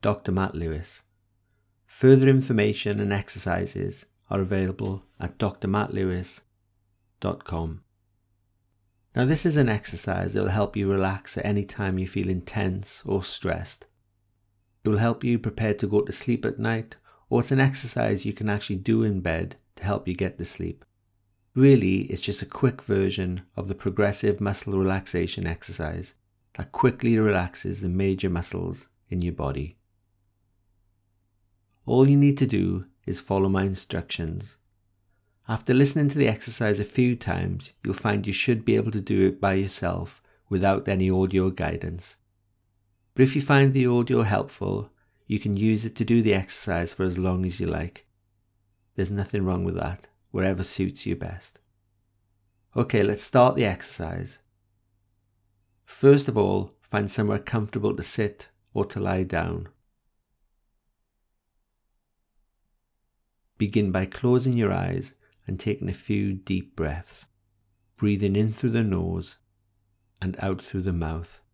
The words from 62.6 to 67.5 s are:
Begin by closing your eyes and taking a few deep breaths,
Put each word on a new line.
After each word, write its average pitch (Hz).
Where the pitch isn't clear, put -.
Begin 104
by 92
closing 123
your 107
eyes 90
and 95
taking 98
a 92
few 101
deep 95
breaths, 80